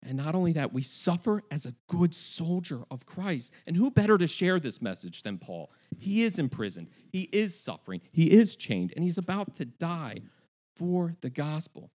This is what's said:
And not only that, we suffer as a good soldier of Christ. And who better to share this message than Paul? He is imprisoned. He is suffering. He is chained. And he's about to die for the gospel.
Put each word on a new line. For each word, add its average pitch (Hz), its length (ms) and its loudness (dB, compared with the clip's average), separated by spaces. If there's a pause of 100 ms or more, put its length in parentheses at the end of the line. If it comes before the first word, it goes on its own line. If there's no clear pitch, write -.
And 131 100 -6
not 151 180 -2
only 180 180 4
that, 147 180 0
we 131 120 -2
suffer 180 640 0
as 147 160 -6
a 123 80 -10 (140)
good 175 260 2
soldier 170 760 -4
of 127 160 -12
Christ. 180 440 -6 (140)
And 170 100 -2
who 226 140 4
better 208 300 6
to 175 80 4
share 185 320 2
this 127 200 -6
message 92 440 -8
than 101 160 -6
Paul? 85 320 -12 (260)
He 202 240 0
is 226 160 0
imprisoned. 107 520 -4 (220)
He 185 200 -4
is 208 280 0
suffering. 92 420 -10 (100)
He 165 180 6
is 214 260 8
chained. 92 400 -2
And 165 80 -2
he's 175 140 0
about 190 380 -4
to 147 100 -6
die 139 560 -8 (540)
for 175 460 -2
the 131 100 -4
gospel. 151 580 -6 (100)